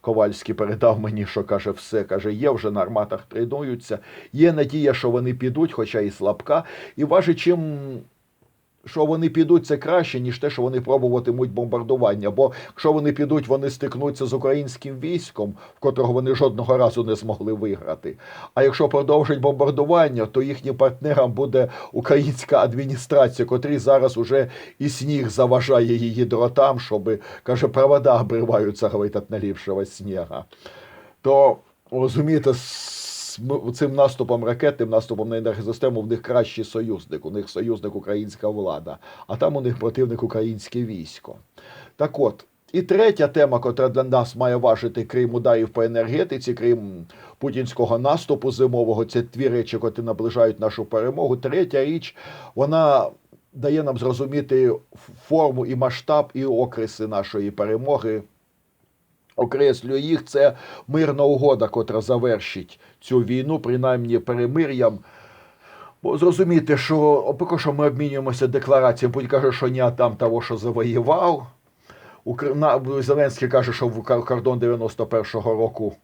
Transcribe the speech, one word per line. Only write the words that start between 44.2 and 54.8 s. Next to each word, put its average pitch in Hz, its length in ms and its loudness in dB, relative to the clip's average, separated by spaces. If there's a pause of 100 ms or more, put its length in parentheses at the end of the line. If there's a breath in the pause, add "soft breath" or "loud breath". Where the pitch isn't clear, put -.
має 123 200 0
важити, 117 480 0
крім 120 300 -2
ударів 117 340 2
по 117 140 -2
енергетиці, 120 720 -2
крім 104 520 -2 (320 loud breath)
путінського 123 600 -2
наступу 139 520 0
зимового, 120 540 0
це 123 180 -2
дві 123 260 -4
речі, 117 300 -2
котрі 117 240 -4
наближають 113 580 0
нашу 107 240 -4
перемогу. 127 520 -2
Третя 139 480 0
річ, 160 320 -6 (380 loud breath)
вона 143 560 4 (420)
дає 147 300 0
нам 131 160 -4
зрозуміти 131 760 0 (540)